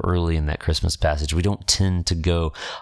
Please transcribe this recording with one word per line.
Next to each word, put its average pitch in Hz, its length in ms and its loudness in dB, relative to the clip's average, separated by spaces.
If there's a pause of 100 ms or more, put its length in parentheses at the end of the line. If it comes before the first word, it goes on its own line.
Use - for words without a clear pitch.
early 85 320 2
in 76 100 0
that 76 140 -2
Christmas 82 360 0
passage. 76 380 0
We 87 80 2
don't 101 240 -2
tend 92 400 0
to - 80 -2
go 82 380 0 (300)